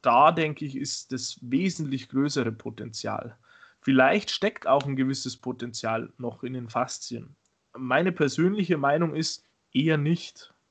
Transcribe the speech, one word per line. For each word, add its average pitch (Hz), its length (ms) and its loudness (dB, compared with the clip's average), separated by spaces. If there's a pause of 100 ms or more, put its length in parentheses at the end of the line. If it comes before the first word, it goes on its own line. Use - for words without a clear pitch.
da, 135 300 8
denke 156 320 -2
ich, 135 140 -8
ist - 340 -8
das - 300 -8
wesentlich 135 680 -2
größere 135 460 0
Potenzial. 113 840 -10 (460)
Vielleicht 156 500 4
steckt - 360 -4
auch 139 180 4
ein 139 120 -2
gewisses 131 400 -4
Potenzial 117 800 -6
noch 117 260 -8
in 127 100 -8
den 123 160 -10
Faszien. 120 680 -6 (420)
Meine 131 340 2
persönliche 170 680 0
Meinung 147 380 0
ist, - 300 -6 (280)
eher 156 240 2
nicht. - 560 -2 (180)